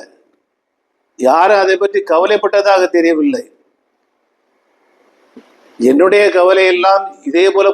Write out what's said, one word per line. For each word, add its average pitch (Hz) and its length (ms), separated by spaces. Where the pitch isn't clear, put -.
யாரும் 185 360
அதை 190 200
பற்றி 202 160
கவலைப்பட்டதாக 196 720
தெரியவில்லை. 156 480
என்னுடைய 190 320
கவலை 185 340
எல்லாம் 190 300
இதே 170 160
போல 196 180